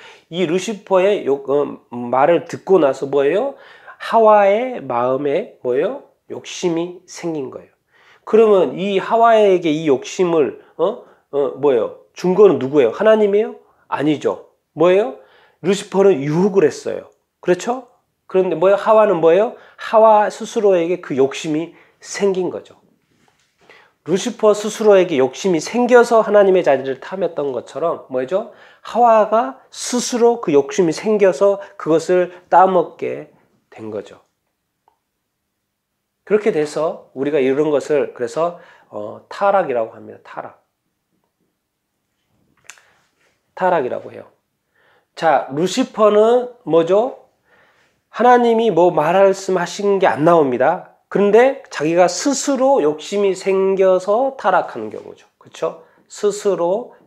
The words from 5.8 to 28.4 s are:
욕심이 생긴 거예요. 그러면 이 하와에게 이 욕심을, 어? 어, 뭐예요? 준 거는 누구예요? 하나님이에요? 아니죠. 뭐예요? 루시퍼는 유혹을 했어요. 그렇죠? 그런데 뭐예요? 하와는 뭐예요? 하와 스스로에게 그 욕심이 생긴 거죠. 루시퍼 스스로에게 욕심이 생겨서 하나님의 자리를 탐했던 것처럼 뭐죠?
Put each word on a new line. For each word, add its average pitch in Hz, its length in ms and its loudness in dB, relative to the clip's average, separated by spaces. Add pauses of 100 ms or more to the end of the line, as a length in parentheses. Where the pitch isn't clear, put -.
욕심이 170 760 -6
생긴 156 440 -10
거예요. - 180 -18 (560)
그러면 208 540 2
이 196 200 -4
하와에게 208 720 2
이 156 180 -2
욕심을, 147 760 0 (140)
어? 196 260 -4 (280)
어, 143 240 -2
뭐예요? 127 420 -2 (160)
준 180 200 -2
거는 180 240 6
누구예요? 131 320 0
하나님이에요? 214 680 0 (320)
아니죠. 135 600 -4 (240)
뭐예요? 190 460 2 (420)
루시퍼는 190 640 0
유혹을 180 420 0
했어요. 104 460 -4 (300)
그렇죠? 233 480 -4 (380)
그런데 185 300 -2
뭐예요? 190 200 2
하와는 202 440 2
뭐예요? 185 340 2 (220)
하와 214 540 4
스스로에게 185 720 -2
그 156 160 -10
욕심이 156 580 -4 (260)
생긴 185 500 -4
거죠. 104 260 -14 (1300)
루시퍼 208 500 0
스스로에게 202 640 2
욕심이 156 400 0
생겨서 240 640 2
하나님의 202 420 4
자리를 135 380 -2
탐했던 165 520 -8
것처럼 135 560 -8
뭐죠? 135 440 -6 (280)